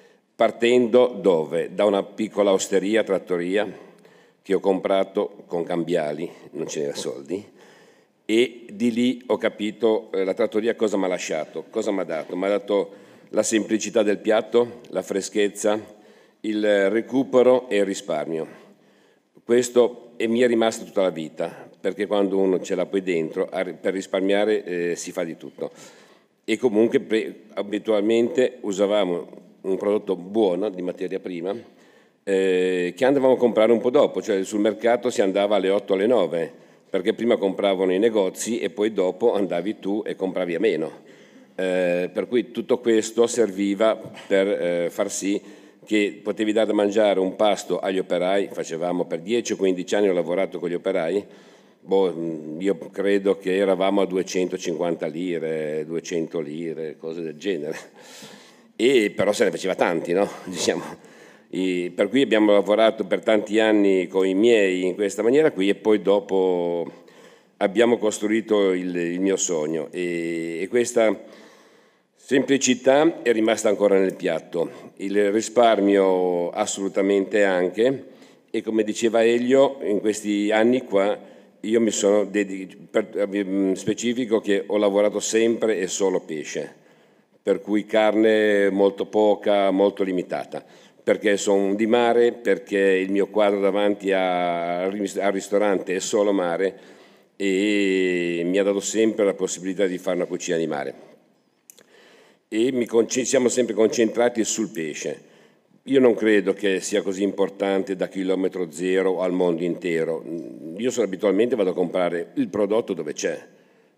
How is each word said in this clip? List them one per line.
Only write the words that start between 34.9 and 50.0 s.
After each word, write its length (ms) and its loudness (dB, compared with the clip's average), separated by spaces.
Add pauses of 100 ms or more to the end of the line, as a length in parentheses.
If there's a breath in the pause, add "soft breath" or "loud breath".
si 140 0
andava 320 2
alle 160 2
otto, 220 0
alle 120 2
nove, 600 0 (220 loud breath)
perché 240 -2
prima 240 0
compravano 560 0
i 60 2
negozi 600 0
e 100 -4
poi 220 -2
dopo 420 0
andavi 460 -4
tu 260 -4
e 100 -6
compravi 400 -4
a 40 -2
meno. 320 0 (640 loud breath)
Eh, 560 0
per 160 -4
cui 240 -2
tutto 280 -2
questo 480 2
serviva 680 0 (320)
per, 200 2
eh, 420 -2
far 220 -4
sì 300 -4 (440 loud breath)
che 360 0
potevi 300 -2
dare 160 2
da 60 -2
mangiare 460 2
un 160 -2
pasto 440 0
agli 200 -4
operai. 520 -2
Facevamo 540 -4
per 140 -8
dieci 340 -4
o 20 -6
quindici 400 0
anni, 140 4